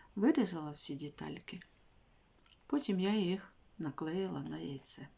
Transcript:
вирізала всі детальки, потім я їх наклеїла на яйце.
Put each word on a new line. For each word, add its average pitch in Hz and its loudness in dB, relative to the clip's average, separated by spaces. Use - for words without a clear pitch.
вирізала 196 4
всі 147 -4
детальки, 147 -8
потім 220 2
я 196 4
їх 190 2
наклеїла 160 -2
на 143 -6
яйце. 143 -6